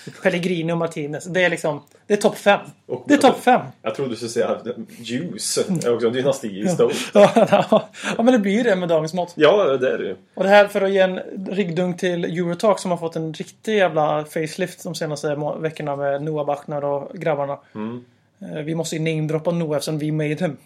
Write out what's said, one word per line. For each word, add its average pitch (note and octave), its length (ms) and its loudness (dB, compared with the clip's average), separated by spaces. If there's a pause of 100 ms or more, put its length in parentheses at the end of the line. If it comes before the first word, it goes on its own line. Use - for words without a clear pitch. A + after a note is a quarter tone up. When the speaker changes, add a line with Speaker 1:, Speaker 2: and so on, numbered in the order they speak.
(220)
Speaker 1:
Pellegrini F3 500 0
och E3+ 60 -2
Martinez. D3+ 460 -6
Det F3+ 200 0
är E3+ 60 4
liksom, D#3+ 320 -4 (240)
det - 80 0
är - 20 2
topp G#3 200 2
fem. G3+ 240 4 (260)
Speaker 2:
Och - 220 -8
Speaker 1:
Det - 60 6
är - 40 4
topp - 220 6
fem. B3 200 4 (220)
Speaker 2:
Jag A2 120 -4
trodde C3+ 160 -4
du A2 60 -6
skulle A2+ 140 -8
säga A2+ 180 0
att G#2 180 -4 (420)
Hughes B2 500 -6
är C#3 360 0
också A2+ 120 0
en A2+ 60 2
dynasti B2+ 480 -2
i G#2+ 80 0
Stoke. C3+ 260 2 (100)
Speaker 1:
<laughs> - 100 -12
Ja, G3+ 160 8 (400)
ja, - 180 2 (280)
ja, - 60 -2
men B3 100 6
det B3+ 60 4
blir G3 140 0
ju A3 100 2
det A3 140 2
med F3+ 120 -4
dagens D#3+ 260 0
mått. F3 220 -4
Speaker 2:
Ja, F3+ 280 6
det C3 280 2
är G#2+ 60 -2
det - 60 -6
ju. F#2+ 120 -6 (180)
Speaker 1:
Och - 80 -4
det F#3 80 2
här G3+ 160 10
för G3+ 160 -4
att G3 80 2
ge G3 100 2
en F#3 200 2 (300)
ryggdunk F3+ 480 -2
till F3 260 -2
Eurotalk, F3 540 0
som F#3 120 -6
har E3+ 80 0
fått E3 180 -6
en D#3+ 180 -4
riktig - 420 -6
jävla D#3 480 2
facelift E3 600 -6
de F3 100 -8
senaste D3+ 420 -4
må-, D3+ 220 -6
veckorna D#3 380 -6
med C#3 260 -2
Noah D3+ 240 -4
Bachner C#3+ 380 -4
och C#3+ 300 -4
grabbarna. C#3+ 440 -4 (160)
Speaker 2:
Mm. A#2 300 -8 (380)
Speaker 1:
Eh, E3+ 220 -10
vi D#3+ 100 -6
måste E3 220 -4
ju D#3 60 -4
namedroppa D#3 480 -2
Noah E3 260 -2
eftersom D#3 220 -4
vi D3+ 140 -2
made D#3 220 -2
him. D#3 320 -4